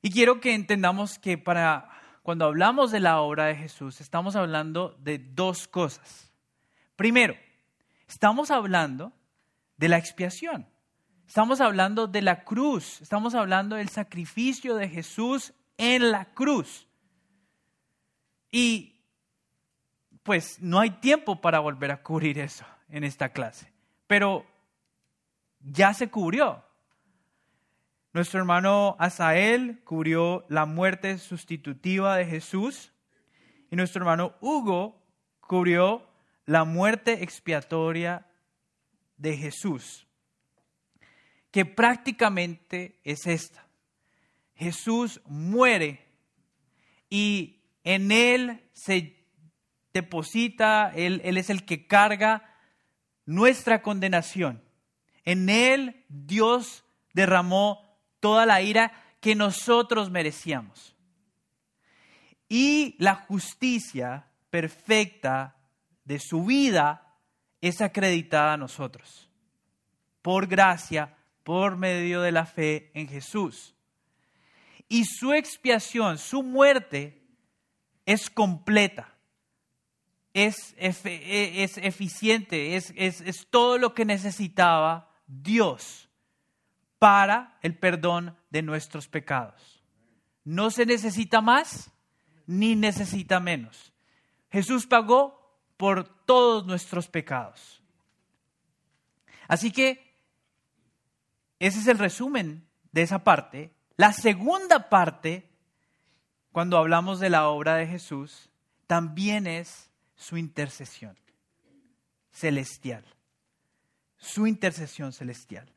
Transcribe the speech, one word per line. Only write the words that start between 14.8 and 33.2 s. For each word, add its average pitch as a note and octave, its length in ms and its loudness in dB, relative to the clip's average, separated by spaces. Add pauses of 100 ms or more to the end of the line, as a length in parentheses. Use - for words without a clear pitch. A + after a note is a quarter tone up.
Jesús A3+ 640 -6 (240)
en A#3+ 340 2
la G3 240 -4
cruz. C4 540 -2 (1600)
Y, A3+ 500 -2 (1200)
pues, F#3 360 -2
no F3+ 180 0
hay G#3+ 120 4
tiempo B3 500 0
para E3 180 2
volver C#3+ 320 -4
a C#3 120 -8
cubrir D3+ 360 -4
eso D3+ 260 -12 (240)
en D3 160 -12
esta C3+ 260 -6
clase. - 420 -12 (360)
Pero G3+ 360 2 (1160)
ya E3+ 340 2
se A#3 160 -6
cubrió. G3 520 -2 (1500)
Nuestro F3 280 -2
hermano F#3+ 580 2
Asael G3 840 2
cubrió E3 680 0
la D#3 160 0
muerte F#3 500 -2
sustitutiva F3+ 1000 -4
de F3+ 120 0
Jesús F#3+ 640 -8 (800)